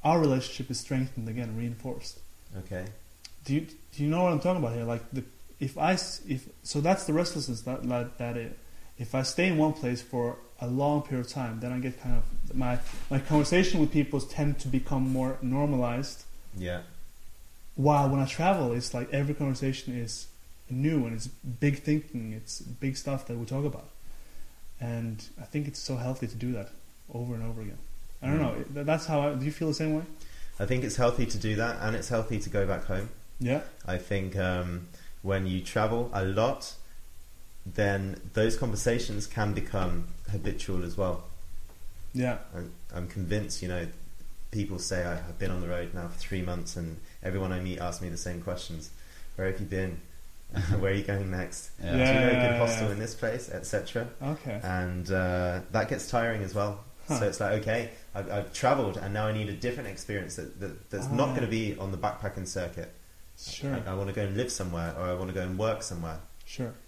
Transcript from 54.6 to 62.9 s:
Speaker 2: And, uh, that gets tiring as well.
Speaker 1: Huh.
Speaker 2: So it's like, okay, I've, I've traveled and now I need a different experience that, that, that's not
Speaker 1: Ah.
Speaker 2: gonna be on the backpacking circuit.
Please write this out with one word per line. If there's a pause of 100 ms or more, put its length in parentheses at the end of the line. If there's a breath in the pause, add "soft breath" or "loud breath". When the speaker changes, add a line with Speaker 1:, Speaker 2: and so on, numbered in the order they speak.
Speaker 2:
And,
uh, (120)
that
gets
tiring
as
well. (240)
Speaker 1:
Huh.
Speaker 2:
So
it's
like, (100)
okay, (240 loud breath)
I've,
I've
traveled
and
now
I
need
a
different
experience
that,
that,
that's
not
Speaker 1:
Ah.
Speaker 2:
gonna
be
on
the
backpacking
circuit. (460 soft breath)